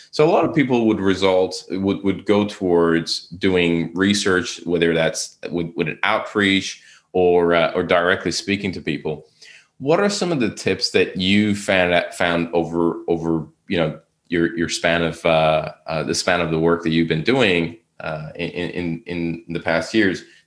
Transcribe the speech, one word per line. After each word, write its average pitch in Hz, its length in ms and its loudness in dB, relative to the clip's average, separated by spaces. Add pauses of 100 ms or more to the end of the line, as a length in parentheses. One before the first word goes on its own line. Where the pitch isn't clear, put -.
(100)
So - 120 0
a 160 80 4
lot 269 140 2
of - 100 -4
people 123 320 2
would 101 140 2
result, 95 720 2
would, 98 340 -2
would 90 220 -2
go 104 200 2
towards 85 840 0
doing 87 680 0
research, 95 680 0
whether 82 280 2
that's - 460 -2 (120)
with, 85 260 -4
with 82 120 -2
an 73 140 -8
outreach 98 800 0 (300)
or, 87 420 4
uh, 82 180 2
or 90 100 -2
directly 90 500 0
speaking 101 400 -4
to 80 80 -12
people. 76 460 -6 (520)
What 156 220 0
are 202 100 0
some 180 220 -2
of 143 80 0
the 101 140 -2
tips - 360 -2
that - 260 0
you 101 380 2
found, 92 400 2 (180)
found 85 400 0
over, 85 560 0
over, 82 380 -2 (220)
you 95 100 -2
know, 80 220 -2 (280)
your, 85 280 0
your 82 120 -2
span 85 340 0
of, 80 220 -4
uh, 80 480 2 (140)
uh, 80 160 -4
the 82 120 -4
span 87 260 0
of 80 100 -2
the 80 80 0
work 82 240 2
that 82 80 0
you've 82 180 2
been 80 140 -2
doing, 90 540 2 (240)
uh, 78 340 -8
in, 85 720 -6
in, 85 400 -6
in 85 60 -12
the 80 80 -6
past 82 340 -2
years 98 300 0 (220)